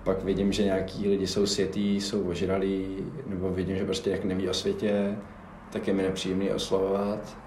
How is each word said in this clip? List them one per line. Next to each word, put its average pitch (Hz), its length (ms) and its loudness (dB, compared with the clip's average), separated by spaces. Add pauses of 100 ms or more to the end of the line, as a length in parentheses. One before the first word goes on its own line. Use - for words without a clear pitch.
Pak - 200 0
vidím, 98 280 2
že 104 120 2
nějaký 95 460 0
lidi 95 180 2
jsou 101 180 2
sjetý, 101 560 0
jsou 98 280 0
ožralí, 95 680 0 (300)
nebo 95 220 -2
vidím, 92 280 0
že 98 80 0
prostě 95 240 0
jak 92 140 0
neví 95 260 0
o - 40 0
světě, 101 640 0 (540)
tak - 160 -4
je 101 60 2
mi 95 100 2
nepříjemný 95 480 0
oslovovat. 98 960 0